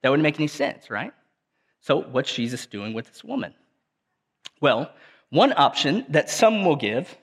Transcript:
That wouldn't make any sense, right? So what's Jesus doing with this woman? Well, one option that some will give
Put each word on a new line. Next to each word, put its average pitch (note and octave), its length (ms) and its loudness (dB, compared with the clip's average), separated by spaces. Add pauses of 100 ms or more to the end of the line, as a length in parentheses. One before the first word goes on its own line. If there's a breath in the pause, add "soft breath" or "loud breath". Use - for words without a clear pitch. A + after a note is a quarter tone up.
That C3 80 2
wouldn't D3 140 2
make D3+ 120 2
any D3+ 120 -2
sense, - 440 -6
right? B2+ 220 -8 (680)
So - 220 -2
what's B2+ 320 -4
Jesus A#2+ 340 -8
doing G#2 260 -10
with A2+ 140 -10
this - 160 -20
woman? A3+ 320 -10 (1040)
Well, C3+ 300 2 (380 soft breath)
one A3+ 280 4
option D3+ 520 2
that D3+ 200 2
some A3 340 2
will E3 120 4
give A#2+ 480 -4